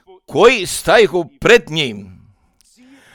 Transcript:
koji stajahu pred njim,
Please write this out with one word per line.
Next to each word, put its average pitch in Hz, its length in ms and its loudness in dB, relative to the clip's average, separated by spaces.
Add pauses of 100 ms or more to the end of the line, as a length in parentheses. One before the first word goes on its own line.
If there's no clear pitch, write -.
(260)
koji 202 400 2
stajahu 175 600 0 (140)
pred 170 300 2
njim, 107 520 -8 (920)